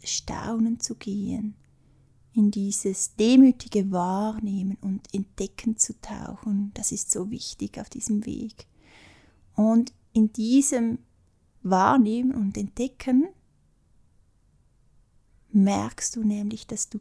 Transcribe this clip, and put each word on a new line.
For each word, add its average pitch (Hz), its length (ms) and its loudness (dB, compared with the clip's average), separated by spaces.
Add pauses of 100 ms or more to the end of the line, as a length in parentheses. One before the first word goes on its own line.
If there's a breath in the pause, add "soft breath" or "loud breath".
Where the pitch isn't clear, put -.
Staunen - 800 -4
zu - 160 -6
gehen, 208 580 -6 (800)
in 208 180 4
dieses 196 640 -4
demütige 233 800 6
Wahrnehmen 196 880 -2
und 196 340 -8
Entdecken 196 640 -6
zu - 240 -4
tauchen, 202 760 -6
das - 160 -6
ist - 220 -4
so 185 180 -6
wichtig - 480 -10
auf 208 100 -12
diesem 214 380 -4
Weg. - 400 -10 (880 soft breath)
Und 226 380 2 (200)
in 220 200 2
diesem 240 640 2 (640)
Wahrnehmen 226 720 4
und 202 240 -2
Entdecken 254 680 0 (2250)
merkst 202 640 0
du 226 80 -6
nämlich, 208 440 -4
dass - 240 -8
du 208 100 -10